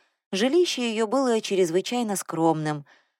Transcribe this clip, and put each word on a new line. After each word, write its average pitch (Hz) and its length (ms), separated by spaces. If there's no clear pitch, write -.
Жилище 254 580
ее 220 160
было 240 340
чрезвычайно 190 760
скромным. 156 680